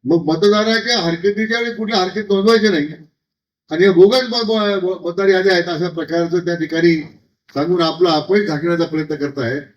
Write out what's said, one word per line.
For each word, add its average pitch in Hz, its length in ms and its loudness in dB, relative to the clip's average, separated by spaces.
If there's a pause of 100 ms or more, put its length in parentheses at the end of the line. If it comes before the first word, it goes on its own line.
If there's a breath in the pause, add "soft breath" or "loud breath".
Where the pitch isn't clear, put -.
मग 151 200 0
मतदाराच्या 214 720 0
हरकतीच्या 202 600 -2
वेळी 233 140 -6
कुठल्या 220 260 -2
हरकत 190 300 -4
नोंदवायच्या 208 400 2
नाही 151 180 -2 (840)
आणि 165 140 2
या 196 80 6
बोगस 202 300 6
म-, 240 120 -6
म-, 202 760 -2
मतदार 196 200 0
याद्या 190 240 4
आहेत, 170 160 2
अशा 170 200 -4
प्रकारचं 165 500 -2
त्या 170 160 -2
ठिकाणी 160 480 2 (520)
सांगून 170 280 0
आपला 165 280 2
अपयश 170 380 0
झाकण्याचा 165 360 -2
प्रयत्न 156 300 -4
करतायत. 139 480 -6 (140)